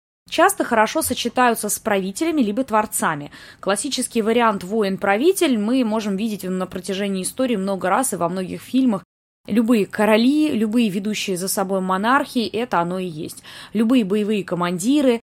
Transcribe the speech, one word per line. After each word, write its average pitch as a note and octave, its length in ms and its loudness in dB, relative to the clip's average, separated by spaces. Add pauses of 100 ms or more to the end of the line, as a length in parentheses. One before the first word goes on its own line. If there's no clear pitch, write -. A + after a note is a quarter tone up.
(300)
Часто E4 340 4
хорошо A3 380 2
сочетаются A#3+ 680 0
с - 100 -4
правителями G#3 640 0
либо G#3+ 240 0
творцами. G3+ 680 -2 (300)
Классический A#3 640 -2
вариант A3 420 2
«воин-правитель» G#3+ 920 2
мы A#3+ 260 2
можем G#3+ 320 -2
видеть G#3 280 -4
на F#3 220 -4
протяжении F#3+ 560 -4
истории B3 340 -2
много F#3+ 340 -2
раз A#3 240 0
и - 20 -4
во E3+ 140 -2
многих F3+ 320 -6
фильмах. B3+ 420 0 (420)
Любые A3 380 2
короли, A#3 680 2
любые A3+ 360 0
ведущие G3 480 -4
за F#3 120 -4
собой F#3+ 340 -2
монархи, A3 640 0
это G#3+ 340 -2
оно F3 180 -2
и F#3 80 -6
есть. E3 360 -12 (320)
Любые A3+ 320 2
боевые G#3 380 0
командиры, A3 760 0 (140)